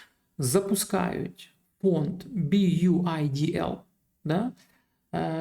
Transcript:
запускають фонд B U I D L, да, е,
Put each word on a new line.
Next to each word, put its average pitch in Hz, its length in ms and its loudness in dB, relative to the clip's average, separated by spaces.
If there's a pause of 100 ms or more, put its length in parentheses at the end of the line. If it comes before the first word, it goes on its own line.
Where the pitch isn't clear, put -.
(380)
запускають 185 1160 -2 (280)
фонд 165 420 0
B 180 600 2
U 175 200 4
I 160 260 0
D 139 320 -2
L, - 160 -4 (460)
да, 190 280 0 (640)
е, 170 60 -2 (220)